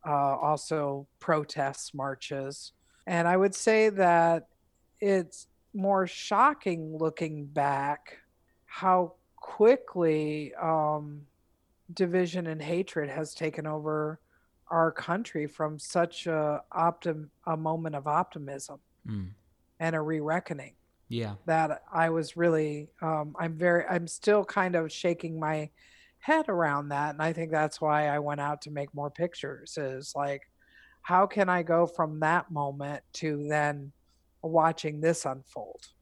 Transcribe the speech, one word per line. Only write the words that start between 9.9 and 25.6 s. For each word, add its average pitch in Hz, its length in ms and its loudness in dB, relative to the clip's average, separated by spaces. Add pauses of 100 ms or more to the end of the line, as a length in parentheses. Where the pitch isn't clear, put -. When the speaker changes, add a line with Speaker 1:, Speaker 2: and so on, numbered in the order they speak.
Speaker 1:
um, 151 680 -2 (720)
division 180 540 0
and 160 160 -6
hatred 160 480 -2
has 151 240 -6
taken 156 320 -6
over 151 540 -4 (500)
our 165 220 4
country 170 540 -4
from 151 320 -4
such - 480 -2
a 151 360 0 (100)
optim-, 165 560 0 (180)
a 165 100 0
moment 160 400 -4
of 139 100 -6
optimism 147 720 -4 (280)
Speaker 2:
Mm. 101 240 -6 (500)
Speaker 1:
and 165 160 0
a 156 40 0
re-reckoning 156 720 -4 (340)
Speaker 2:
Yeah. 117 260 -4 (120)
Speaker 1:
that 160 360 2 (100)
I 165 180 2
was 165 260 -2
really, 156 540 2 (120)
um, 156 360 -2
I'm 165 160 -4
very, 175 320 4
I'm 175 200 -2
still 208 380 4
kind 185 320 0
of 160 160 0
shaking 170 480 -2
my 156 300 -2 (480)